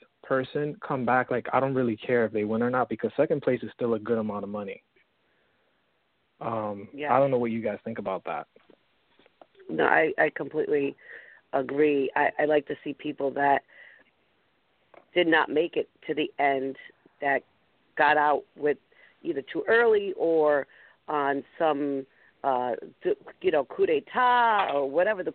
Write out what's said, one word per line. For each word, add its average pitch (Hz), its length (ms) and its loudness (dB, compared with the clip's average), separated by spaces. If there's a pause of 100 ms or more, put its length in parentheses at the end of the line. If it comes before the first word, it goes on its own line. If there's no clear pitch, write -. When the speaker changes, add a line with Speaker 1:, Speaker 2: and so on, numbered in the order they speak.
(220)
Speaker 1:
person 143 540 -2 (100)
come 131 200 -2
back, 123 240 2
like, 120 220 -2
I 127 60 4
don't 135 160 0
really 123 220 0
care 120 300 0
if 104 60 -4
they 107 120 0
win 110 180 -2
or 120 80 0
not 127 180 0
because 113 280 -4
second 147 260 0
place 127 200 0
is 107 120 -10
still 117 200 -2
a 110 40 -4
good 113 200 -2
amount 104 260 -6
of 98 60 -10
money. 101 320 -8 (1600)
Um, 107 520 -6
Speaker 2:
Yeah. 143 220 -2
Speaker 1:
I 123 40 4
don't 139 120 4
know 131 80 2
what 120 120 -2
you 113 120 -4
guys 110 220 -4
think 113 140 -10
about 98 260 -6
that. 78 220 -8 (1200)
Speaker 2:
No, 160 160 0
I, 160 320 2
I 156 120 2
completely 143 640 -4 (580)
agree. 139 600 2
I, 147 240 2
I 151 60 2
like 151 220 2
to 147 180 -8
see 147 80 -8
people 143 400 -6
that 139 300 4 (1500)
did 175 120 4
not 160 220 4
make 156 280 0
it - 120 -4 (180)
to 160 60 -4
the 147 260 -4
end 135 380 0 (460)
that 139 200 0 (540)
got 151 220 4
out 147 240 2 (120)
with 143 220 0 (460)
either 151 280 -6
too 165 160 -6
early 220 520 2
or 156 480 2 (420)
on 139 340 0 (160)
some, 143 480 -2 (380)
uh, 123 280 0 (300)
d-, 180 120 0 (260)
you 185 100 0
know, 151 140 2
coup - 220 -2
d'etat 226 880 2
or 143 140 0
whatever 180 340 0
the 160 120 -6